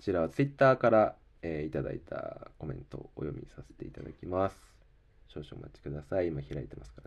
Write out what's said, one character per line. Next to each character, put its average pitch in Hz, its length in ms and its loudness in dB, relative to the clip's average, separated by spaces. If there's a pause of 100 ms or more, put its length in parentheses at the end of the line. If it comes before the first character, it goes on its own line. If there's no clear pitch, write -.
ち 101 120 0
ら 85 100 4
は 80 60 2
Twitter 139 480 4
か 120 140 4
ら、 110 240 8 (280)
え 78 220 -4
ー、 - 20 -4
い 76 40 -6
た 71 120 -2
だ - 100 -4
い 50 60 -6
た - 600 -10
コ 78 80 -8
メ 73 80 -6
ン - 160 -10
ト - 80 -10
を - 180 -16
お - 40 -10
読 73 180 -4
み - 160 -12
さ - 80 -14
せ - 120 -20
て - 120 -12
い - 40 -12
た - 120 -14
だ - 100 -12
き - 140 -14
ま 92 240 0
す。 - 60 -12 (720)
少 - 120 -12
々 71 120 -14
お - 80 -12
待 - 120 -14
ち - 80 -20
く 71 100 -8
だ 73 120 -6
さ 95 200 0
い。 87 60 2
今 73 140 -4
開 69 220 -8
い - 20 -10
て - 100 -16
ま - 80 -14
す - 80 -18
か - 140 -18